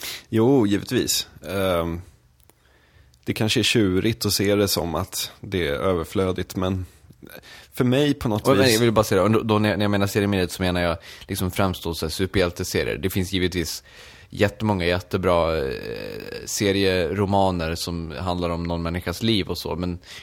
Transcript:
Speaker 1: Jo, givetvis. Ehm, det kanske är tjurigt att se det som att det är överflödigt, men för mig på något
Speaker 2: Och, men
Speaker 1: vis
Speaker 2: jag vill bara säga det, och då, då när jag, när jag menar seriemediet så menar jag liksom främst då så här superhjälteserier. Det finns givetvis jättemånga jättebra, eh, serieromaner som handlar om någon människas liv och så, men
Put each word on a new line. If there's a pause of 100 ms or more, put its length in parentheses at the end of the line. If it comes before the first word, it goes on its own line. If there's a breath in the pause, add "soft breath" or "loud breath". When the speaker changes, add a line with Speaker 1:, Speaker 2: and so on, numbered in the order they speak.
(300 loud breath)
Speaker 1:
Jo,
givetvis. (220)
Ehm, (1200 soft breath)
det
kanske
är
tjurigt
att
se
det
som
att (100)
det
är
överflödigt,
men (880 loud breath)
för
mig
på
något
Speaker 2:
Och,
men
Speaker 1:
vis
Speaker 2:
jag
vill
bara
säga
det,
och
då,
då
när
jag,
när
jag
menar
seriemediet
så
menar
jag (300 loud breath)
liksom
främst
då
så
här
superhjälteserier.
Det
finns
givetvis (460 loud breath)
jättemånga
jättebra,
eh, (720)
serieromaner
som
handlar
om
någon
människas
liv
och
så,
men (240 loud breath)